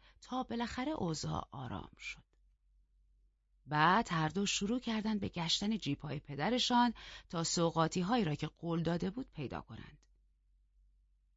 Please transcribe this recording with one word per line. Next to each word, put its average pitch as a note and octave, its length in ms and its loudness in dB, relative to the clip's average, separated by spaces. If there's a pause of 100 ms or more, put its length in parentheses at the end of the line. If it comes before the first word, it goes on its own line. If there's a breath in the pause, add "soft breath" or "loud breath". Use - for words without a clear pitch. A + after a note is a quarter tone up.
(200 soft breath)
تا B3+ 220 -4
بالاخره B3 500 -4
اوضاع D#3 580 -2
آرام A#2+ 480 -8
شد. - 260 -12 (1400)
بعد D#3+ 440 6
هر D#3+ 180 2
دو F#3+ 180 0
شروع G#3 340 0
کردند A3 400 -2
به - 80 -4
گشتن F3 480 0
جیب‌های C#3+ 440 -4
پدرشان A#3 720 2 (340 loud breath)
تا E3 160 -2
سوغاتی‌هایی F3 800 2
را D#3 100 2
که D#3 120 -4
قول E3 360 -2
داده E3+ 280 0
بود C4 220 -8
پیدا G#2 280 -6
کنند. - 380 -14 (1400)